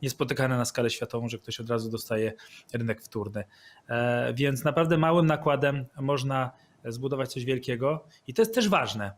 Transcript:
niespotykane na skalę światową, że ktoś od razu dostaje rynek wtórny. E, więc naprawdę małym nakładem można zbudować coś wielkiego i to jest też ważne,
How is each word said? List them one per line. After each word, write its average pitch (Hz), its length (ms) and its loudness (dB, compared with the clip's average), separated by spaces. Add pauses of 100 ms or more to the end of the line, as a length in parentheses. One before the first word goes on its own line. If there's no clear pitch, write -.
niespotykane 131 560 0
na 120 80 2
skalę 117 240 0
światową, 117 400 -4
że 113 80 -6
ktoś - 220 -10
od 117 100 -8
razu 113 200 0
dostaje 110 440 -2 (400)
rynek 113 280 -2
wtórny. 104 420 -6 (460)
E, 120 440 0
więc 139 300 0
naprawdę 160 340 2
małym 165 280 6
nakładem 143 600 2 (160)
można 135 500 0 (340)
zbudować 131 480 -4
coś 123 120 -6
wielkiego 131 600 -2 (220)
i 131 60 -12
to 226 80 2
jest 226 140 2
też 220 140 4
ważne, 110 480 0